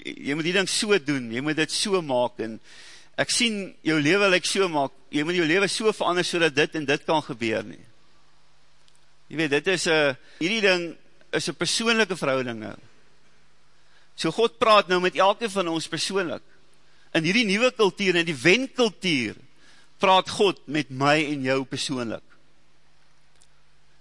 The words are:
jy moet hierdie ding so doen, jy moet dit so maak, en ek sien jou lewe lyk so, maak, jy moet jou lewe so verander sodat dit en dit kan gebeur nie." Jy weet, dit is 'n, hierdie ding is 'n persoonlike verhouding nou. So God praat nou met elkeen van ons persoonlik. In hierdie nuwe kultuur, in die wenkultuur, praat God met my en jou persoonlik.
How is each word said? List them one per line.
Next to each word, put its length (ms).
jy 300
moet 120
hierdie 140
ding 100
so 300
doen, 320
jy 100
moet 140
dit 160
so 300
maak, 380
en 200
ek 120
sien 520
jou 200
lewe 280
lyk 160
so, 220
maak, 240
jy 140
moet 120
jou 100
lewe 220
so 240
verander 340
sodat 300
dit 200
en 100
dit 200
kan 160
gebeur 420
nie." 220
Jy 100
weet, 120
dit 180
is 200
'n, 300
hierdie 220
ding 360
is 180
'n 60
persoonlike 600
verhouding 440
nou. 160
So 140
God 260
praat 300
nou 120
met 160
elkeen 360
van 160
ons 200
persoonlik. 540
In 100
hierdie 220
nuwe 260
kultuur, 440
in 100
die 100
wenkultuur, 1000
praat 280
God 360
met 240
my 260
en 200
jou 200
persoonlik. 580